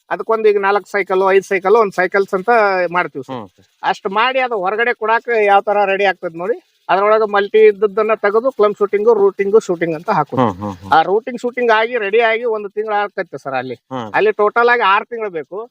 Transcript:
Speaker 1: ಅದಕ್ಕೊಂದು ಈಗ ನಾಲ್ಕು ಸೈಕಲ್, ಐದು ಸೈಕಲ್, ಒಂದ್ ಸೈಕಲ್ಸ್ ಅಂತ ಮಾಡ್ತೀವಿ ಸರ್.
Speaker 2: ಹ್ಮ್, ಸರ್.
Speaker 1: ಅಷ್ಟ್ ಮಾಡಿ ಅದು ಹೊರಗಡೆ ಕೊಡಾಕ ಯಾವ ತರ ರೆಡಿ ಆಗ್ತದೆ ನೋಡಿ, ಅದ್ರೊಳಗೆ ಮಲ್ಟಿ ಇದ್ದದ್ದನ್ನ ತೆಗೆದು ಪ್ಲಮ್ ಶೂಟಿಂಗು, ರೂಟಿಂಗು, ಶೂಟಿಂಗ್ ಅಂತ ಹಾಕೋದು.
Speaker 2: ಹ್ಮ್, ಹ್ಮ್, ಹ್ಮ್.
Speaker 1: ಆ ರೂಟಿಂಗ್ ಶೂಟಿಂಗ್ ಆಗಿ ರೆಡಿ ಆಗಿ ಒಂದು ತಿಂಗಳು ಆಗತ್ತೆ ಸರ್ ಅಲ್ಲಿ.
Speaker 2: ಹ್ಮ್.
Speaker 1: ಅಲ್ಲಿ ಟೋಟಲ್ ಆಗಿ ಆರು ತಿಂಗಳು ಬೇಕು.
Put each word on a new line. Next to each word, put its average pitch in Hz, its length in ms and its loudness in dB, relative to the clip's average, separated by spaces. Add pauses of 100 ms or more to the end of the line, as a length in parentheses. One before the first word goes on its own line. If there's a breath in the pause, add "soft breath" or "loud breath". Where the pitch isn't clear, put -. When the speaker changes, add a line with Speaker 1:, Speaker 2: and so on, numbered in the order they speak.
(100)
Speaker 1:
ಅದಕ್ಕೊಂದು 214 380 0
ಈಗ 208 100 2
ನಾಲ್ಕು 196 320 0
ಸೈಕಲ್, 190 400 0
ಐದು 196 120 4
ಸೈಕಲ್, 190 340 0
ಒಂದ್ 208 160 2
ಸೈಕಲ್ಸ್ 190 420 -2
ಅಂತ 190 160 -2 (420)
ಮಾಡ್ತೀವಿ 165 320 -4
ಸರ್. 131 120 -10
Speaker 2:
ಹ್ಮ್, 107 120 -12
ಸರ್. - 180 -20 (160)
Speaker 1:
ಅಷ್ಟ್ 190 260 -4
ಮಾಡಿ 233 300 0
ಅದು 247 200 -2
ಹೊರಗಡೆ 214 360 -2
ಕೊಡಾಕ 226 340 -2 (140)
ಯಾವ 202 180 4
ತರ 202 240 -2
ರೆಡಿ 196 200 0
ಆಗ್ತದೆ 180 340 -4
ನೋಡಿ, 196 180 -4 (320)
ಅದ್ರೊಳಗೆ 214 420 2
ಮಲ್ಟಿ 202 360 2
ಇದ್ದದ್ದನ್ನ 214 480 0
ತೆಗೆದು 214 360 0
ಪ್ಲಮ್ 208 240 0
ಶೂಟಿಂಗು, 208 400 0
ರೂಟಿಂಗು, 196 440 2
ಶೂಟಿಂಗ್ 170 360 -2
ಅಂತ 165 160 -8
ಹಾಕೋದು. 156 320 0
Speaker 2:
ಹ್ಮ್, 107 160 2
ಹ್ಮ್, 101 180 -8
ಹ್ಮ್. 95 160 -4
Speaker 1:
ಆ 151 100 6
ರೂಟಿಂಗ್ 220 380 -2
ಶೂಟಿಂಗ್ 247 300 -2
ಆಗಿ 226 280 0
ರೆಡಿ 208 220 0
ಆಗಿ 226 240 0
ಒಂದು 214 240 -4
ತಿಂಗಳು 214 260 -6
ಆಗತ್ತೆ 202 440 -6
ಸರ್ 135 160 -10
ಅಲ್ಲಿ. 127 200 -6
Speaker 2:
ಹ್ಮ್. 120 400 -10
Speaker 1:
ಅಲ್ಲಿ 190 180 2
ಟೋಟಲ್ 214 360 2
ಆಗಿ 240 140 2
ಆರು 202 220 2
ತಿಂಗಳು 220 260 -10
ಬೇಕು. 170 280 -12 (120)